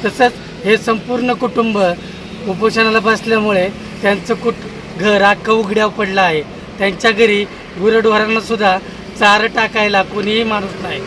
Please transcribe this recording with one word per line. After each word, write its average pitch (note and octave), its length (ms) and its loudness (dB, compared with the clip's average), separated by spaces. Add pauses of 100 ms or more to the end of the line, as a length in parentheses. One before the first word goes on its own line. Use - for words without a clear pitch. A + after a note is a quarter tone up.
तसंच A#3+ 280 2 (320)
हे G#3+ 120 4
संपूर्ण A#3+ 560 -2
कुटुंब A3+ 460 -2 (680)
उपोषणाला A3 500 2
बसल्यामुळे G#3 720 2 (340)
त्यांचं G3+ 320 0
कुट-, - 640 -6
घर G3+ 240 4
अख्खं G3+ 300 2
उघड्यावर G#3+ 400 2
पडलं G3 300 0
आहे. D#3+ 200 2 (360)
त्यांच्या G3+ 320 0
घरी G#3 340 4 (360)
गुरंढोरांना A3 600 4
सुद्धा G3+ 380 2 (400)
चारं G#3+ 280 4
टाकायला G#3+ 560 0
कोणीही G#3+ 420 -2
माणूस G#3 260 -2 (120)
नाही. D3+ 240 -6